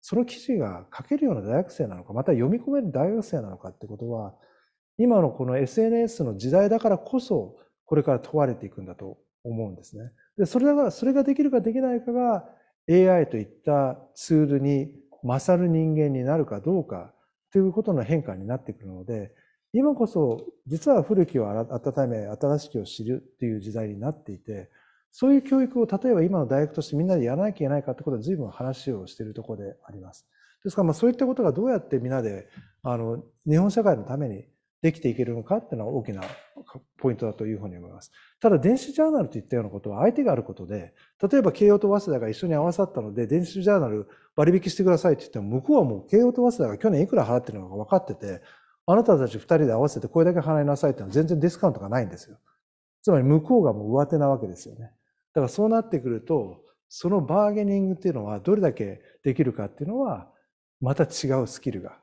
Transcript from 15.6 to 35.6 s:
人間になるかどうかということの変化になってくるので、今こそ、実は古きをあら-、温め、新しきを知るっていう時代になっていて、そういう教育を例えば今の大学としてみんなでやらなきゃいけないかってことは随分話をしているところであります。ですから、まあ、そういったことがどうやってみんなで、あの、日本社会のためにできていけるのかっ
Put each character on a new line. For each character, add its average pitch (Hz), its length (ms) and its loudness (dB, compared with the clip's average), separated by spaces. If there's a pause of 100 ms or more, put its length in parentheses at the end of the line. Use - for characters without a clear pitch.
人 160 260 2
間 151 140 2
に 131 140 -2
な 143 140 0
る 147 80 2
か 101 140 -8
ど 170 220 0
う - 40 -6
か 87 260 -12 (400)
と 196 60 2
い 196 40 4
う 190 100 2
こ 196 100 -2
と 208 120 -2
の 131 100 0
変 147 180 0
化 104 140 -8
に 95 100 -12
な 120 120 -6
っ - 60 -12
て 101 100 -12
く - 80 -18
る 98 80 -18
の 92 160 -16
で、 107 280 -10 (400)
今 277 220 2
こ 233 100 0
そ、 147 400 0 (220)
実 160 240 0
は 214 100 6
古 190 240 2
き - 140 -2
を 107 100 -2
あ 101 40 -6
ら-、 110 140 -4
温 131 420 -4
め、 107 180 -6
新 143 320 -2
し - 100 -12
き - 80 -8
を 104 60 -4
知 - 220 -12
る 127 200 -6
っ - 140 -20
て 123 80 -2
い 110 100 -2
う - 20 -6
時 104 140 -12
代 110 160 -6
に 101 100 -12
な 123 100 -4
っ 156 140 -10
て - 100 -16
い 92 40 -14
て、 98 320 -14 (480)
そ 254 120 2
う 277 40 8
い 277 40 8
う 262 60 4
教 269 200 2
育 254 180 0
を 226 40 4
例 226 240 -2
え 240 40 6
ば 165 100 4
今 180 160 2
の 139 60 0
大 139 220 2
学 147 80 -10
と 160 60 -4
し - 80 -8
て 147 80 -2
み 165 80 0
ん - 20 -2
な 185 80 2
で 139 80 2
や 123 140 0
ら 185 60 0
な 208 100 -2
き - 20 -10
ゃ - 0 -
い - 40 -20
け 139 100 -2
な 143 80 0
い 139 60 -4
か 131 100 -6
っ - 20 -6
て - 80 -18
こ 151 80 -2
と 123 60 -2
は 107 40 -6
随 175 140 -4
分 147 140 -6
話 131 420 -8
を 95 160 -8
し - 80 -20
て 117 80 -10
い - 20 -8
る 107 80 -12
と 113 100 -12
こ 110 120 -10
ろ 101 80 -12
で 98 140 -12 (100)
あ - 60 -20
り 98 80 -16
ま 92 120 -20
す。 - 140 -20 (380)
で 196 40 -4
す - 60 -10
か 202 60 0
ら、 175 60 4
ま 160 40 2
あ、 - 20 2
そ 226 140 2
う - 20 8
い 240 40 2
っ - 20 -2
た 269 100 0
こ 254 100 -2
と 262 60 -2
が 165 120 2
ど 185 100 -2
う 254 60 0
や 233 80 0
っ - 100 -6
て 135 120 -2
み 123 100 -6
ん - 20 -4
な 131 100 -2
で、 101 280 -6 (340)
あ 123 140 -4
の、 117 260 -6 (240)
日 151 80 2
本 190 160 4
社 233 100 0
会 196 140 4
の 107 80 -8
た 127 140 -8
め 147 100 -6
に 104 160 -10 (380)
で 160 100 4
き - 80 -10
て - 80 -2
い 113 80 0
け 123 80 -2
る 117 100 -4
の 117 80 -8
か 196 180 -2
っ 220 100 -14